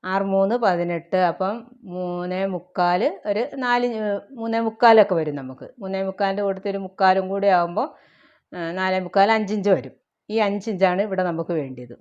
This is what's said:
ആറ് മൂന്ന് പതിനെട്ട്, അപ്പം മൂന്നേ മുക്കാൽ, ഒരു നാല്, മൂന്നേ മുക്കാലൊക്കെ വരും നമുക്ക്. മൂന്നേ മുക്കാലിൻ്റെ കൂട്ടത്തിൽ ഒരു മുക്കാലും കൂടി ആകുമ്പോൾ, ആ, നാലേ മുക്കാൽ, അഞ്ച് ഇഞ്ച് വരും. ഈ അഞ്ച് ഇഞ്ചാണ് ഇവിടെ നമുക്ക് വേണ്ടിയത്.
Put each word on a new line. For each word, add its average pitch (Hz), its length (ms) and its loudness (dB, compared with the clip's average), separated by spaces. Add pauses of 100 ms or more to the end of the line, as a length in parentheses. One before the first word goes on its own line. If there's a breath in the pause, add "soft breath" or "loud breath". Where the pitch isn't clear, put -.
(120)
ആറ് 196 200 0
മൂന്ന് 196 320 2
പതിനെട്ട്, 175 560 0 (120)
അപ്പം 190 240 -4 (400)
മൂന്നേ 180 440 -6 (140)
മുക്കാൽ, 180 480 -2 (280)
ഒരു 202 120 0 (220)
നാല്, 247 240 0 (520)
മൂന്നേ 226 280 -2
മുക്കാലൊക്കെ 220 520 6
വരും 151 220 -2
നമുക്ക്. 131 260 -12 (140)
മൂന്നേ 190 260 -4
മുക്കാലിൻ്റെ 196 400 -2
കൂട്ടത്തിൽ 196 260 -4
ഒരു 196 120 -4
മുക്കാലും 190 460 2
കൂടി 196 260 2
ആകുമ്പോൾ, 175 300 0 (680 soft breath)
ആ, 170 240 -6
നാലേ 190 280 0
മുക്കാൽ, 202 280 4
അഞ്ച് 214 220 -2
ഇഞ്ച് 202 200 2
വരും. - 160 -8 (400)
ഈ 220 140 2
അഞ്ച് 202 240 -4
ഇഞ്ചാണ് 185 360 2
ഇവിടെ 185 220 -2
നമുക്ക് 165 300 -4
വേണ്ടിയത്. 127 420 -10